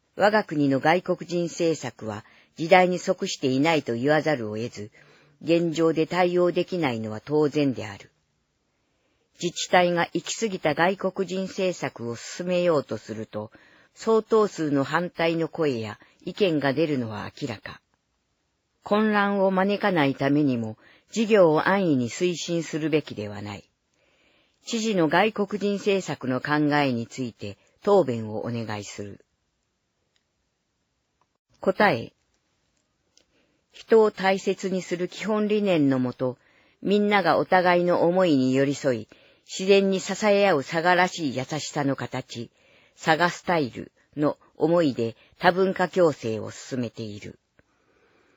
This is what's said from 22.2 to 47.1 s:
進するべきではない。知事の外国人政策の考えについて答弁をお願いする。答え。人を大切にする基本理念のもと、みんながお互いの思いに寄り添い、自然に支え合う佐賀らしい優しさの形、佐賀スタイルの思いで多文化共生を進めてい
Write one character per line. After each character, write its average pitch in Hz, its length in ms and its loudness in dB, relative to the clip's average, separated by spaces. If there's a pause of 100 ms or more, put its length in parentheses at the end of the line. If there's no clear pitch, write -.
進 170 280 -4
す 160 140 -8
る 151 120 -4
べ 147 120 2
き 117 140 -16
で 104 140 -8
は 104 120 -10
な 104 140 -10
い。 - 80 -16 (1000)
知 233 140 -4
事 214 160 0
の 165 120 4
外 185 240 2
国 202 280 -6
人 202 160 -2
政 190 300 -2
策 139 220 -8
の 127 140 -2
考 147 340 0
え 143 160 2
に 117 160 -4
つ - 160 -10
い 117 80 -8
て 101 260 -14 (240)
答 202 220 4
弁 113 260 -4
を 107 160 -8
お 117 60 -6
願 110 280 -6
い 101 40 -10
す - 200 -14
る。 101 220 -16 (2250)
答 190 340 2
え。 131 180 -8 (1600)
人 - 320 4
を 214 80 4
大 190 280 0
切 190 300 -4
に 185 120 -2
す 180 160 -8
る 180 100 -4
基 - 180 -14
本 214 220 -2
理 214 140 0
念 165 280 2
の 131 100 2
も 123 140 -2
と、 127 240 -4 (440)
み 202 180 2
ん 208 100 2
な 196 140 2
が 151 140 4
お 147 80 0
互 175 360 4
い - 20 0
の 165 240 2
思 185 180 2
い 156 120 4
に 131 160 2
寄 135 120 2
り 139 100 -2
添 127 220 -2
い、 107 100 -12 (380)
自 - 220 -6
然 196 220 6
に 190 100 0
支 190 140 -6 (120)
え 202 220 4
合 180 80 4
う 135 80 0
佐 165 200 -4
賀 175 120 4
ら 180 120 4
し 156 240 -6
い 113 40 -10
優 127 80 -4
し - 260 -8
さ 147 140 -4
の 135 120 0
形、 120 560 -10 (520)
佐 160 140 2
賀 175 120 2
ス - 140 -8
タ 175 140 0
イ 131 140 0
ル - 200 -14 (240)
の 147 220 0 (180)
思 170 280 2
い 131 100 2
で 113 220 -4 (240)
多 180 120 4
文 190 220 0
化 180 160 -2
共 170 220 4
生 110 280 -6
を 107 120 -10
進 - 280 -10
め 117 100 -4
て - 140 -12
い 104 160 -12